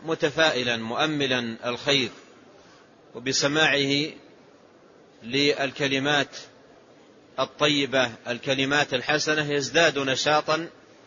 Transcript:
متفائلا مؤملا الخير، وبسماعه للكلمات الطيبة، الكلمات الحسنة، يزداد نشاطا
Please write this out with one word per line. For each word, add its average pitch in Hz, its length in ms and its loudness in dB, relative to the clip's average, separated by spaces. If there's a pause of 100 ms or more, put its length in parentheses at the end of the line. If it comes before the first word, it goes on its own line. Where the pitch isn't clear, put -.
متفائلا 151 720 0
مؤملا 120 920 -2
الخير، 123 420 0 (1040)
وبسماعه 139 960 0 (1120)
للكلمات 139 1120 0 (1000)
الطيبة، 135 720 0 (180)
الكلمات 135 680 0
الحسنة، 147 580 0
يزداد 143 460 2
نشاطا 151 720 0 (380)